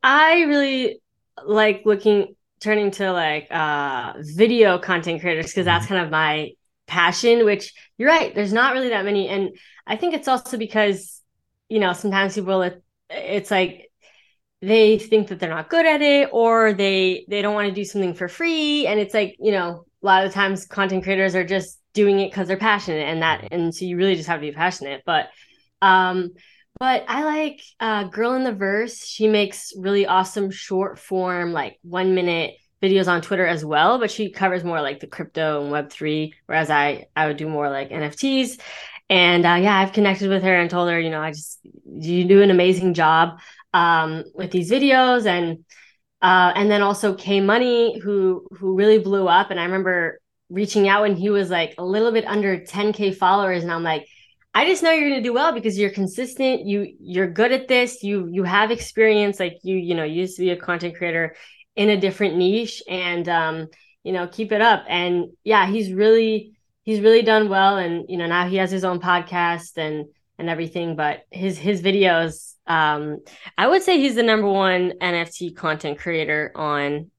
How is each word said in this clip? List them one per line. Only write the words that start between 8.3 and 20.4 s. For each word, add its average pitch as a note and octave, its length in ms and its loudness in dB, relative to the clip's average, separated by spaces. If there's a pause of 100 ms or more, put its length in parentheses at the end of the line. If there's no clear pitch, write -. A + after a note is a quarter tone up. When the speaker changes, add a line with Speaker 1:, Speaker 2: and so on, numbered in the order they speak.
Speaker 1:
there's G3+ 160 -2
not B3 200 2
really C4 180 -2
that G3+ 140 -2
many. G3+ 240 -2
And G3 220 -4 (340)
I G#3+ 120 -6
think E4+ 180 -4
it's D4+ 140 -6
also B3+ 280 -2
because, G#3 680 -2 (460)
you A3 120 -2
know, F#3 120 2
sometimes G3 440 -2
people, F#3+ 260 0
it, F3+ 180 -4 (300)
it's - 400 -6
like F#3 360 -2 (720)
they G#3+ 380 6
think G#3+ 300 2
that F#3+ 100 -10
they're F3 100 -4
not D#3+ 220 -6
good E4 160 4
at D4+ 160 4
it, C#4+ 300 4
or A3+ 400 4
they, F#3+ 560 0
they G3+ 140 -2
don't G#3 120 -2
wanna G#3 160 -2
do G3 140 -6
something F#3 300 -4
for F3+ 120 -6
free. D4+ 640 -2
And G#3+ 100 0
it's G3+ 160 -4
like, G#3 240 -2
you G#3 140 -4
know, F3 320 -6 (180)
a G3 40 -6
lot F#3+ 180 4
of G3 60 -2
the F#3+ 40 -10
times G3 320 -2